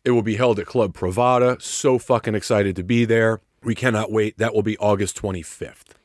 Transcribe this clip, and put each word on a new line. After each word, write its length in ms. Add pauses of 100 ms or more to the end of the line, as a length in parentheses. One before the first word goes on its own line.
It 80
will 100
be 140
held 240
at 80
Club 260
Pravada. 680
So 360
fucking 380
excited 400
to 80
be 220
there. 360 (220)
We 120
cannot 360
wait. 260
That 160
will 80
be 160
August 380
twenty-fifth. 800 (120)